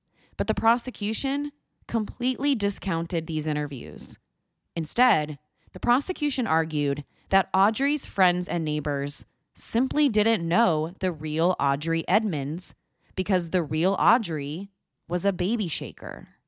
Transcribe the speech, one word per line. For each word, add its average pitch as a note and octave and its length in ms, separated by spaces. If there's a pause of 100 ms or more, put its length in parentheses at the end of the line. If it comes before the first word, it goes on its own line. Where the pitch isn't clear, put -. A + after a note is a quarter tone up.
(360)
But G3+ 100
the G#3+ 80
prosecution A#3+ 1000 (340)
completely B3 680
discounted F3 720
these D#3 200
interviews. C#3+ 720 (580)
Instead, D#3+ 640 (340)
the - 80
prosecution C4+ 680
argued D3+ 580 (260)
that - 220
Audrey's A3+ 540
friends F3+ 400
and E3+ 180
neighbors D3 600 (300)
simply C4+ 540
didn't G#3 380
know E3+ 540
the F#3 120
real D#3 460
Audrey D3+ 480
Edmonds E3+ 680 (420)
because F3+ 340
the F3 120
real D#3+ 360
Audrey E3+ 720 (380)
was E3+ 160
a G3 80
baby F#3+ 340
shaker. - 640 (200)